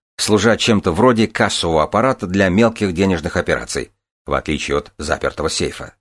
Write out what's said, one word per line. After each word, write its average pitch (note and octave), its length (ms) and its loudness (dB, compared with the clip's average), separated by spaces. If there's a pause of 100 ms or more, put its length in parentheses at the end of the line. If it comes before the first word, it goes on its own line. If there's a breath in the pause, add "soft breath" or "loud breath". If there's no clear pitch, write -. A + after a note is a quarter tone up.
(180)
служа G#2+ 400 2
чем-то G2 340 2
вроде A2+ 360 2
кассового E2+ 560 0
аппарата A2+ 440 0
для F#2+ 220 2
мелких G#2+ 440 2
денежных F2 440 0
операций, C2+ 540 -4 (340)
в C#2+ 80 -2
отличие C#2+ 440 -2
от - 200 -6
запертого D2+ 520 -4
сейфа. - 520 -6